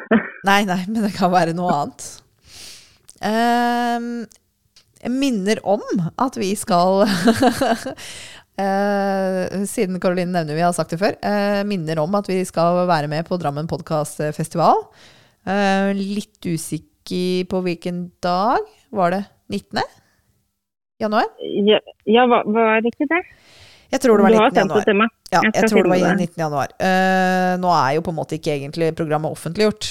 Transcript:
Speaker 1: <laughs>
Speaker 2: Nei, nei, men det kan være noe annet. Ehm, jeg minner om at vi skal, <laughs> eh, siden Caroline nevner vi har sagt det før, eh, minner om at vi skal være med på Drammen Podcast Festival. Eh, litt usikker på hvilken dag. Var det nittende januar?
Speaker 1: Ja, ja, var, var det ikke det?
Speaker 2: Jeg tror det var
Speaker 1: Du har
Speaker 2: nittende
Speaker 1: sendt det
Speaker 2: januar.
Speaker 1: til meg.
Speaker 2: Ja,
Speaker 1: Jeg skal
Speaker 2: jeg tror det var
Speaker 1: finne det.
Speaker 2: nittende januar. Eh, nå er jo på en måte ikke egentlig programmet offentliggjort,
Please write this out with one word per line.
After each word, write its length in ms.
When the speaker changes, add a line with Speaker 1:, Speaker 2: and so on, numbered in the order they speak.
Speaker 1:
<laughs> 300
Speaker 2:
Nei, 180
nei, 220
men 180
det 100
kan 180
være 220
noe 180
annet. 340
Ehm, 1080
jeg 100
minner 520
om 180
at 200
vi 180
skal, 480
<laughs> 1500
eh, 1080
siden 340
Caroline 320
nevner 240
vi 60
har 120
sagt 200
det 80
før, 180
eh, 440
minner 360
om 160
at 140
vi 160
skal 420
være 200
med 200
på 120
Drammen 280
Podcast 540
Festival. 500
Eh, 480
litt 520
usikker 1040
på 160
hvilken 380
dag. 400
Var 220
det 120
nittende 340
januar? 260
Speaker 1:
Ja, 140
ja, 220
var, 180
var 360
det 120
ikke 160
det? 140
Speaker 2:
Jeg 80
tror 220
det 20
var 80
Speaker 1:
Du 60
har 140
Speaker 2:
nittende 100
Speaker 1:
sendt 100
det 60
Speaker 2:
januar. 80
Speaker 1:
til 100
meg. 140
Speaker 2:
Ja, 100
Speaker 1:
Jeg 100
skal 120
Speaker 2:
jeg 80
tror 120
det 80
var 60
Speaker 1:
finne 140
det. 100
Speaker 2:
nittende 240
januar. 240
Eh, 800
nå 120
er 240
jo 100
på 60
en 40
måte 220
ikke 160
egentlig 420
programmet 360
offentliggjort, 600